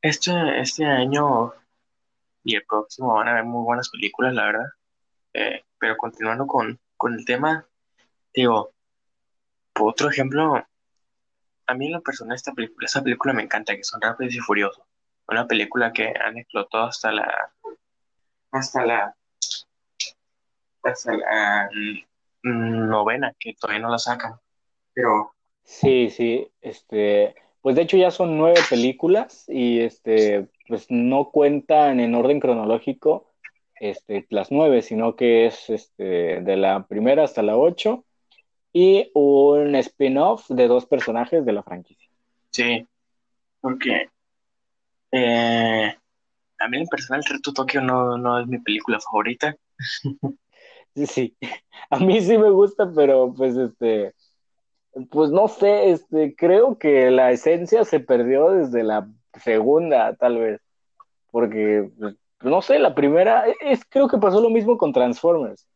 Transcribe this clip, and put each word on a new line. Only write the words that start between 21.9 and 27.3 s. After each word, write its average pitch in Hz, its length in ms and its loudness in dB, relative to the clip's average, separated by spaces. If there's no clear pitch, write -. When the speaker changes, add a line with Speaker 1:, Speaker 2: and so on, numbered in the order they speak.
Speaker 1:
mm, 113 460 -4
novena, 110 500 -2
que 113 160 -16
todavía 107 280 -8
no 117 80 -6
la 117 80 -2
sacan. 120 360 -6
Pero 113 400 -2
Speaker 2:
Sí, 127 480 2
sí, 117 380 -4
este, 104 760 -2